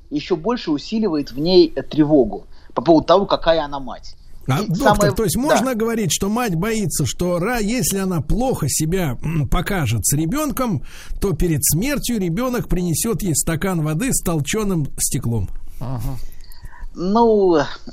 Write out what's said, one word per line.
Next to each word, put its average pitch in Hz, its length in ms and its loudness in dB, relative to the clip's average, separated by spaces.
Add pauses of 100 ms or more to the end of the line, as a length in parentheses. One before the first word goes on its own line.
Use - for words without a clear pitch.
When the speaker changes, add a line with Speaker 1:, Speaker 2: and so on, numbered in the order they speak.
(120)
Speaker 1:
ещё 151 260 -2
больше 196 340 -2
усиливает 156 640 -2
в 123 80 -10
ней, 175 340 6
э, 135 80 -4
тревогу 143 640 2 (280)
по 127 80 0
поводу 151 240 6
того, 196 200 6
какая 165 380 2
она 143 160 -8
мать. 117 340 -12 (320)
Speaker 2:
А, 139 140 0
Speaker 1:
И 214 80 -4
Speaker 2:
доктор, 208 260 2
Speaker 1:
самое 202 180 2
Speaker 2:
то 220 120 0
есть 156 120 0
Speaker 1:
Да. 226 60 0
Speaker 2:
можно 262 320 2
говорить, 220 380 0
что - 160 -2
мать 220 260 0
боится, 196 520 -2
что 175 320 -2
ра-, 233 220 0
если 202 380 0
она 185 220 -2
плохо 214 480 0
себя, 196 540 0
м, 151 260 -2
покажет 143 580 0
с - 60 0
ребёнком, 220 720 -2 (380)
то 196 120 0
перед 160 320 0
смертью 226 560 0
ребёнок 214 480 -2
принесёт 180 540 0
ей 180 120 0
стакан 165 480 0
воды 160 300 0
с - 100 0
толчёным 175 640 0 (120)
стеклом? 117 500 -2 (320)
Speaker 3:
Ага. 127 380 -4 (800)
Speaker 1:
Ну, 196 600 4 (340)